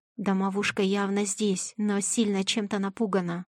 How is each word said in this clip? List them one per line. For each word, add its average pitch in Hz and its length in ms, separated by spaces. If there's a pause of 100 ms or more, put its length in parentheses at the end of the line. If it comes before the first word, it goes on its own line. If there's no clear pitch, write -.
(160)
Домовушка 196 640
явно 202 420
здесь, 202 540
но 208 220
сильно 202 440
чем-то 208 340
напугана. 190 720